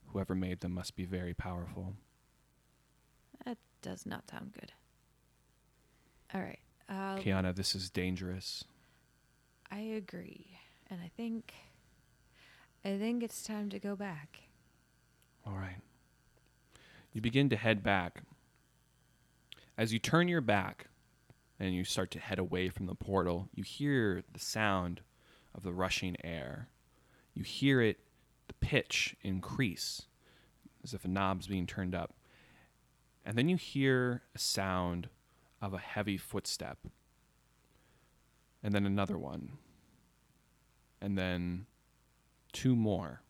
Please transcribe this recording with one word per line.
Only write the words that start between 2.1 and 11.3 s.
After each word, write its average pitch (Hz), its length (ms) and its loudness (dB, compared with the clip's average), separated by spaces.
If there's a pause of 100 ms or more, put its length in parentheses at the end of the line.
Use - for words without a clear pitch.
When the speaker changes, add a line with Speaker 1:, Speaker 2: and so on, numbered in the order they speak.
Speaker 2:
That 240 140 -6 (220)
does - 260 -8
not - 240 -8
sound - 220 -10
good. - 200 -16 (1600)
All 196 60 -2
right. - 180 -6 (300)
Uh, 196 280 -4
Speaker 1:
Kiana, 95 380 2
this 95 200 0
is 92 160 -4
dangerous. 92 760 -4 (1040)
Speaker 2:
I 202 100 -8
agree. 196 800 -8 (320)
And 180 120 -8
I 175 140 -10
think, 226 380 -4 (1300)